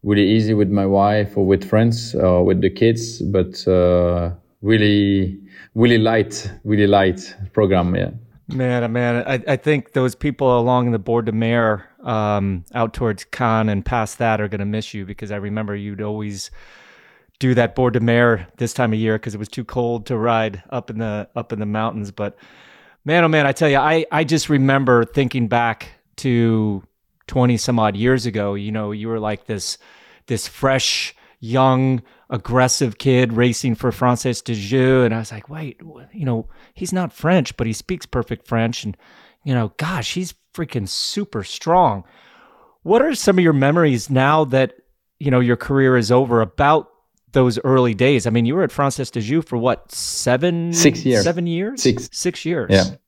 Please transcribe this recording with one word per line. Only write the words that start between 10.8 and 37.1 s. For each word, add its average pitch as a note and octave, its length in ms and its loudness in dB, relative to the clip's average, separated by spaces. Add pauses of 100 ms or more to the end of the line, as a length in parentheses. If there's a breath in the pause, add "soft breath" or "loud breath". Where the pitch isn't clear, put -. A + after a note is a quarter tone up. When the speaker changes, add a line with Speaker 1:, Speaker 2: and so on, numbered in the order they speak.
Speaker 2:
the A2+ 80 0
Bord A2+ 260 -2
de A2+ 60 -2
Mer, A2+ 540 0 (180)
um, G#2 600 -2 (100)
out A#2 180 -2
towards A2 300 -4
Cannes A2+ 460 0
and G2+ 160 -4
past A2+ 320 -4
that A2 240 0
are G#2 80 -4
gonna G2+ 160 -6
miss G#2+ 280 -6
you, G2 120 -10
because G2+ 260 -12
I G#2 60 -8
remember G#2 380 -6
you'd G2+ 260 -10
always G#2 500 -8 (880 soft breath)
do B2+ 160 2
that A#2 180 2
Bord B2+ 200 0
de A#2+ 80 0
Mer A#2 460 2 (100)
this A#2+ 160 -6
time A#2 200 0
of A2 60 -2
year A2 180 0
'cause G#2+ 160 -8
it G#2+ 40 -10
was G#2 100 -10
too - 160 -12
cold A#2 440 -4
to B2 100 -4
ride A2 520 -2
up B2+ 200 -8
in A2 100 -10
the, G#2+ 360 -6
up A#2 180 -8
in G#2 60 -8
the G#2+ 60 -6
mountains. G#2 460 -4
But G2+ 260 -8 (680 soft breath)
man, E3 180 2
oh E3 60 4
man, D3+ 160 4
I C#3 80 2
tell D#3 160 2
you, C#3 80 4
I, D#3 340 2
I D#3 140 0
just D3+ 240 0
remember C3+ 560 4
thinking B2+ 420 -2
back A#2 420 -2 (280)
to A2+ 680 0 (440)
twenty B2 300 2
some A#2 220 0
odd G#2+ 160 2
years A#2+ 300 0
ago, G2+ 280 -2
you G2+ 180 -6
know, G#2+ 200 -6
you G#2+ 160 -8
were A2+ 120 -4
like G#2+ 260 -6
this, - 320 -8 (500 soft breath)
this A2+ 200 -6
fresh, - 680 -2 (240 soft breath)
young, C3 640 2 (280 soft breath)
aggressive B2+ 680 0
kid B2+ 360 2
racing A#2+ 420 0
for B2 160 -2
Frances B2 500 0
Dejeux. B2+ 640 2
And A2 80 0
I A2+ 60 -4
was A2 120 -10
like, A2 180 -18
"Wait, D3+ 320 -14
wh-, D#3 320 -20
you F3+ 120 -8
know, A#2 220 -2 (260 soft breath)
he's F#3 200 -8
not F3+ 180 -2